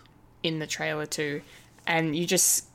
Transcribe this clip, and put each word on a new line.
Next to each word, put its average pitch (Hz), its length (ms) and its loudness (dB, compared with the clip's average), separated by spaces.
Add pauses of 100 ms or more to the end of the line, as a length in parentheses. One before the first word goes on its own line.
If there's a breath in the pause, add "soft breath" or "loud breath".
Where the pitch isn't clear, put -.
(420)
in 160 160 -2
the 151 80 -4
trailer 151 400 -4
too, 151 360 -4 (440 loud breath)
and 160 300 2
you 175 100 0
just, - 480 2